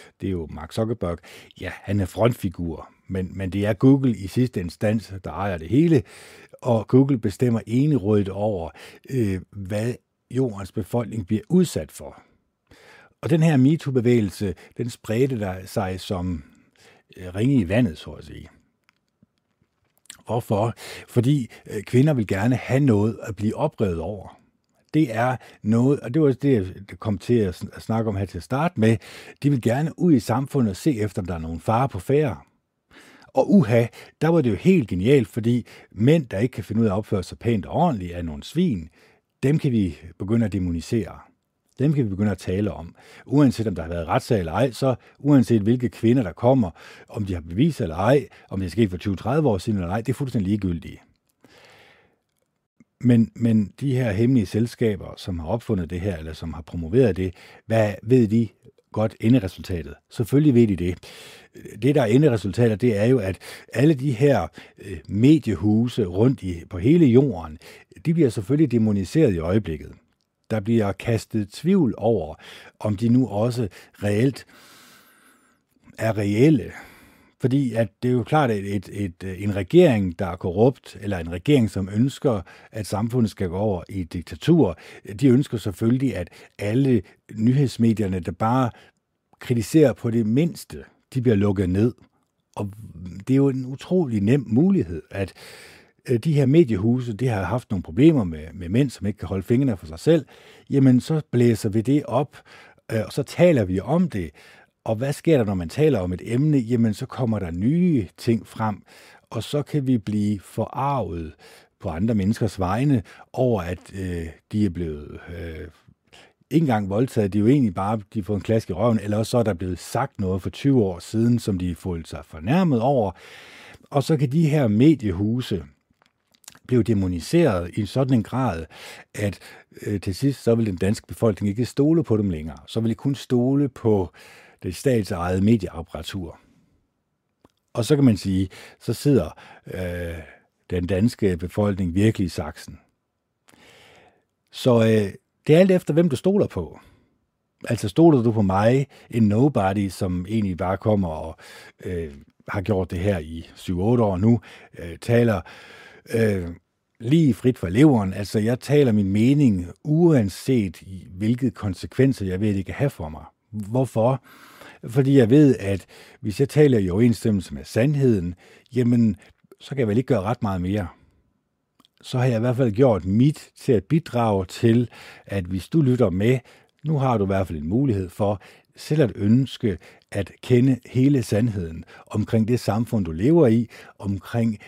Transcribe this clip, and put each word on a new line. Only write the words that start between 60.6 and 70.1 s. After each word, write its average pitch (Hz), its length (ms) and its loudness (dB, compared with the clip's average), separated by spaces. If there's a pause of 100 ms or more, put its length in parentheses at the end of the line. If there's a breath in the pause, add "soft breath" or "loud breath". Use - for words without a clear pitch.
de 101 100 0
det. 87 220 -4 (840 loud breath)
Det, 139 120 2
der 143 80 2
er 117 40 0
enderesultatet, 113 760 2
det 120 160 2
er 104 80 0
jo, 127 140 4
at 95 200 -4 (340 loud breath)
alle 147 220 4
de 135 180 -2
her, 113 360 2 (300 loud breath)
øh, 95 200 -12 (100)
mediehuse 110 960 2
rundt 107 380 0
i, 87 280 -8
på 90 80 -10
hele 151 280 4
jorden, 110 520 4 (480 loud breath)
de 165 80 0
bliver 160 140 4
selvfølgelig 131 440 0
dæmoniseret 110 600 2
i 82 40 -2
øjeblikket. 80 540 -2 (580)